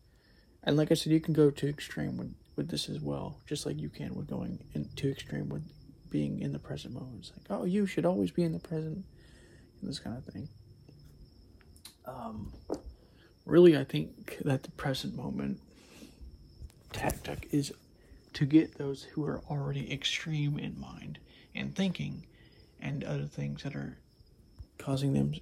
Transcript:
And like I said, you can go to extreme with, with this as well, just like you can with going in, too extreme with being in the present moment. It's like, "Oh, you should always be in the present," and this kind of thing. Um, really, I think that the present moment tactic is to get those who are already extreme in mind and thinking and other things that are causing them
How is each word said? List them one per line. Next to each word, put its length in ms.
And 120
like 140
I 40
said, 180
you 80
can 140
go 160
to 180
extreme 480
with, 180
with 120
this 200
as 120
well, 460
just 200
like 120
you 100
can 260
with 140
going 360
in, 220
too 140
extreme 380
with 140
being 300
in 120
the 60
present 360
moment. 260
It's 160
like, 240
"Oh, 40
you 220
should 180
always 260
be 120
in 100
the 60
present," 460
and 80
this 120
kind 180
of 60
thing. 240
Um, 480
really, 320
I 60
think 600
that 200
the 80
present 420
moment 460
tactic 600
is 200
to 120
get 320
those 280
who 200
are 240
already 440
extreme 680
in 200
mind 420
and 200
thinking 520
and 240
other 200
things 380
that 140
are 220
causing 360
them 280